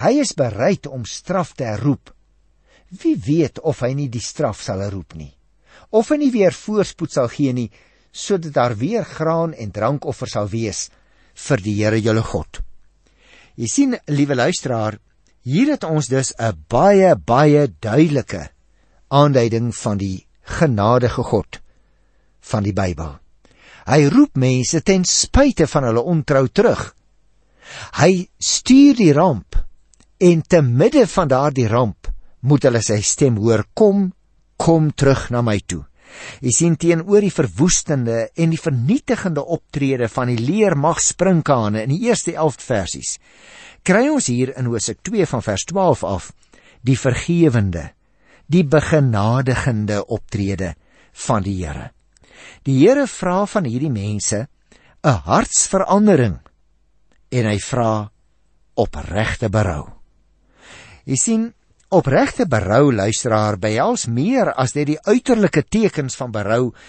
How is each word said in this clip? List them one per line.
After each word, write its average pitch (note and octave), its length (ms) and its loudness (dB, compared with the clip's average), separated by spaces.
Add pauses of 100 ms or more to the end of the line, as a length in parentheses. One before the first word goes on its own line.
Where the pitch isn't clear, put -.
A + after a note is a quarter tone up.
Hy G#3 180 4
is A#3 160 -4
bereid C3 500 -2
om C3 200 -10
straf - 500 -6
te C3 100 -6
herroep. A2 440 -4 (920)
Wie D#4+ 140 0
weet C#3+ 480 -2
of D#3+ 220 -4
hy B2+ 100 -2
nie C#3 160 -6
die A#2 120 -8
straf B2 400 -6
sal F#2+ 200 -6
herroep G2 320 -10
nie? D2 160 -16 (640)
Of A3 160 2
hy D4+ 80 0
nie C#4 140 0
weer F#3+ 220 2
voorspoed G3+ 560 -4
sal B2 200 -2
gee C3+ 240 -2
nie, A#2+ 140 -6 (420)
sodat E3 440 -4
daar A#2+ 200 0
weer E3+ 320 -4
graan E3 480 -4
en G#2 160 -10
drankoffers B2+ 640 -4
sal G#2 160 -4
wees A2+ 380 -6 (580)
vir A#2 160 -2
die G#2 160 -4
Here G#2+ 200 0
julle A2+ 240 0
God?" - 380 -8 (920)
Jy A#2+ 120 -8
sien, C4+ 280 0 (120)
liewe C#3+ 280 0
luisteraar, A#2 640 -2 (460)
hier G#3 280 0
het - 120 -4
ons D#3 240 -2
dus C3 300 -2
'n G#2 320 -4
baie, F#3 460 4
baie D3 520 4 (120)
duidelike A2+ 680 0 (600)
aanduiding A#2+ 640 2
van G#2 220 -4
die F#2+ 280 -6 (180)
genadige A#2+ 800 0
God - 380 -4 (800)
van G#2 240 -4
die G2+ 100 -4
Bybel. D#2+ 420 -6 (720)
Hy C#3+ 240 4
roep C#4 260 4
mense B2+ 460 0
ten F#3+ 220 2
spyte B3 640 2
van C#3 200 0
hulle A#2 160 0
ontrou D3 480 2
terug. G3+ 300 2 (1160)
Hy F3 300 4 (140)
stuur C#4 560 6
die F3 180 6
ramp D3 420 0 (640)
en F3 240 6
te E3+ 200 4
midde F#3 440 4
van E3 220 -2
daardie C3 400 2
ramp A#2 380 -2 (360)
moet C#3 220 2
hulle A#2 140 4
sy G#2 240 0
stem B2 320 2
hoor, G#2+ 360 2
"Kom, G3 380 2 (460)
kom D#3+ 360 2
terug C#3 360 2
na B2 120 0
my G#2+ 240 0
toe." D#2 200 -10 (560)
Jy B2+ 100 -2
sien, E3 240 2
teenoor E3+ 460 0
die G3+ 100 0
verwoestende A#2 1040 -2
en E3 140 0
die E3 100 -2
vernietigende D#3 840 -2
optrede C3+ 640 -4
van B2 180 -4
die B2 100 0
leermag E3 600 0
sprinkane B2+ 840 0
in B2+ 60 -6
die G3+ 200 -2
eerste F3+ 260 -2
elf D#3 240 -2
versies, - 580 -6 (640)
kry A3+ 260 2
ons D4 180 -2
hier B2+ 300 -2
in B2+ 80 -4
hoofstuk A#2 360 -4
twee F#3+ 240 2
van A#2+ 160 -4
vers G2+ 240 -4
twaalf F3 380 2
af F2+ 300 -6 (500)
die B2+ 140 2
vergewende, A#2+ 920 0 (560)
die F3 160 2
begenadigende B2 1400 0
optrede G2 720 -6 (380)
van G#2+ 300 -4
die F#2 220 -6
Here. D#2 260 -12 (760)
Die C3+ 180 2
Here C4 260 4
vra F#3 400 -4
van F#3+ 160 -2
hierdie C3 280 -4
mense G#2 540 -6 (560)
'n A#2+ 220 2
hartsverandering F3+ 1120 2 (920)
en A#2+ 140 -2
hy G#2 140 -2
vra A2 520 -2 (640)
opregte G#2+ 720 -4
berou. F#2+ 400 -2 (1160)
Jy C3+ 120 -4
sien, A3+ 360 -2 (360)
opregte G3 560 2
berou, B2 480 2
luisteraar, G#2+ 640 0
behels A2+ 500 -2
meer E3 460 0
as B2+ 220 -2
net D3 120 -2
die D3+ 140 -4
uiterlike G#3+ 640 2
tekens F3 520 -2
van B2 160 -10
berou, A2 420 -2 (160)